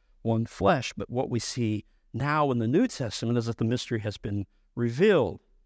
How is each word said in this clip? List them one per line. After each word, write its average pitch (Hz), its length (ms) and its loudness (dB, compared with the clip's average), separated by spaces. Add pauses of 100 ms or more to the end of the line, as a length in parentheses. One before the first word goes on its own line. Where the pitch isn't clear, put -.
(220)
one 113 240 0
flesh." 175 500 2
But - 140 -8
what 123 200 -2
we 120 100 -2
see 107 460 -2 (280)
now 143 360 2
in 123 100 2
the 113 80 0
New 190 200 4
Testament 120 500 -4
is 113 100 0
that 117 100 -4
the 117 80 0
mystery 120 340 -2
has 104 180 -6
been 101 280 -6 (280)
revealed. 120 680 2 (240)